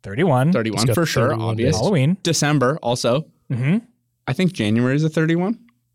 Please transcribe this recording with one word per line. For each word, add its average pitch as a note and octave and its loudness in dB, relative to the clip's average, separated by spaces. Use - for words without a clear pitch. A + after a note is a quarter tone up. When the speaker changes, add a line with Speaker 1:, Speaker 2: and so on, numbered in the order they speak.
Speaker 1:
Thirty-one. C3 0
Speaker 2:
Thirty-one A2 -2
Speaker 3:
It's A2 -2
got B2 2
Speaker 2:
for E3+ 2
sure, B2+ 0
Speaker 3:
thirty-one A2+ -2
Speaker 2:
obvious. A2+ 0
Speaker 3:
days. A2 -2
Speaker 1:
Halloween. E3 2
Speaker 2:
December D3 0
also. B2 0
Speaker 1:
Mm-hmm. C#3 0
Speaker 2:
I C3+ -4
think F#3 0
January A#2 0
is D3+ 0
a D#3+ 0
thirty-one. E3+ -2